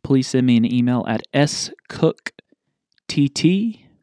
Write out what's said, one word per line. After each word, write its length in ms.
please 240
send 200
me 100
an 140
email 360
at 140
S 360
cook 420
T 220
T 560